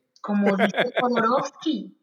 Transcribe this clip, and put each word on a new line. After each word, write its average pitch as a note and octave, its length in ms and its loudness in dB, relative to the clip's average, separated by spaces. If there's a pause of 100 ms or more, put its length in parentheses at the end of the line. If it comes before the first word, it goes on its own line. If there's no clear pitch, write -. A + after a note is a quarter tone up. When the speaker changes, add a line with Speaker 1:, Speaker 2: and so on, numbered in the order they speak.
(220)
Speaker 1:
Como G3+ 360 2
dice G3+ 200 0 (180)
Speaker 2:
<laughs> A3 40 -2
Speaker 1:
Jodorowsky, A#3+ 1040 -2